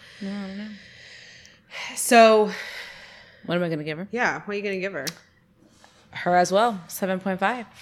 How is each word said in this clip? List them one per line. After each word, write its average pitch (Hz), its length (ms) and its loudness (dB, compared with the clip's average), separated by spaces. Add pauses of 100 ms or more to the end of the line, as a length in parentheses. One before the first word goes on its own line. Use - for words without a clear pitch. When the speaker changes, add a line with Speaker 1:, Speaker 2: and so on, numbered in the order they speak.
(220)
Speaker 1:
I 202 40 -10
don't 196 320 -10
know. 214 100 -12 (1300)
Speaker 2:
So 220 560 6 (960)
Speaker 1:
What 170 80 -2
am 180 80 0
I 170 60 -2
gonna 151 140 -4
give 151 140 -6
her? 190 140 -10
Speaker 2:
Yeah, 180 340 -2
what 208 80 -8
are 202 40 -4
you 202 40 -6
gonna 196 180 -4
give 190 140 -6
her? 151 140 -6 (1040)
Speaker 1:
Her - 240 0
as 180 160 4
well, 208 360 2
seven 185 320 -4
point 185 200 -4
five. 220 260 -2 (160)